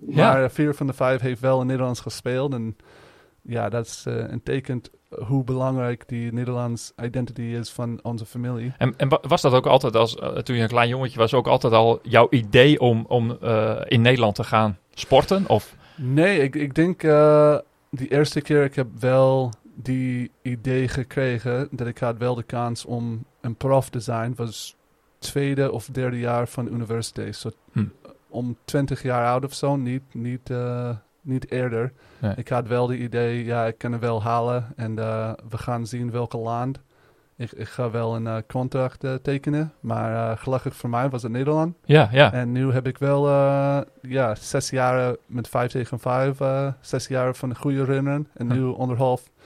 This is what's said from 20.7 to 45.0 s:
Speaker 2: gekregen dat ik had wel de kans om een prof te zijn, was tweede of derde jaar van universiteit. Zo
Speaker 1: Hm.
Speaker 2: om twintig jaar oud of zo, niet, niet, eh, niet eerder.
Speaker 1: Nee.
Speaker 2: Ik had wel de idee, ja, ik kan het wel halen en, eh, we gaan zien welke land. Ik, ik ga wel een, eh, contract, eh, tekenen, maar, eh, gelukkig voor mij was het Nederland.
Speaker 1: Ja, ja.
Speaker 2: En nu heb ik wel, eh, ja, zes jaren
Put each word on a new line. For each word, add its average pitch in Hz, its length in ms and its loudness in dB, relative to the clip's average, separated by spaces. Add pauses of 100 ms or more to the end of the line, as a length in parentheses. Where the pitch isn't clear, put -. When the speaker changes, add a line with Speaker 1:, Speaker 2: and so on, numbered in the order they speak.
Speaker 2:
gekregen 127 800 -2
dat 120 160 -6
ik 117 120 -8
had 117 200 -2
wel 123 160 -2
de 117 80 -8
kans 117 420 -6
om 117 400 -6 (160)
een 117 160 -6
prof 135 340 2
te 123 100 -6
zijn, 117 360 -4
was - 400 -10 (420)
tweede 139 540 -2
of - 140 -6
derde 127 320 -4
jaar 120 300 -2
van 120 200 -6
universiteit. 113 680 -6
Zo - 140 -8 (220)
Speaker 1:
Hm. 104 120 0 (440)
Speaker 2:
om 123 360 -6
twintig 139 380 -2
jaar 123 260 -2
oud 127 160 0
of 135 100 -10
zo, 143 220 -2
niet, 127 260 -4 (100)
niet, 123 380 -8
eh, 123 400 -4 (300)
niet 131 300 -6
eerder. 127 420 -2 (260)
Speaker 1:
Nee. 107 180 -2
Speaker 2:
Ik 117 120 -10
had 123 200 -2
wel 123 180 0
de 123 120 -2
idee, 120 460 -2
ja, 117 220 -2
ik 113 120 -6
kan 120 140 -6
het 117 80 -4
wel 117 220 -2
halen 117 440 0 (100)
en, 110 220 -6
eh, 110 320 -4 (200)
we 113 80 -8
gaan 117 280 -6
zien 120 240 -6
welke 117 260 -6
land. 117 440 -4 (560)
Ik, 120 160 -10
ik - 160 -10
ga 123 220 -4
wel 113 260 -4
een, 113 100 -6
eh, 110 100 -4 (120)
contract, 131 560 -4
eh, 131 100 -4
tekenen, 147 680 -4
maar, 113 500 -2
eh, 110 80 -4
gelukkig 131 380 -4
voor 120 140 -6
mij 120 180 0
was 131 140 -6
het 117 100 -6
Nederland. 151 520 0
Speaker 1:
Ja, 143 280 8
ja. 131 200 8
Speaker 2:
En 123 200 -2
nu 131 200 2
heb 127 140 0
ik 131 120 -6
wel, 143 300 2
eh, 139 500 2 (240)
ja, 127 320 0
zes - 360 -4
jaren 127 460 0 (100)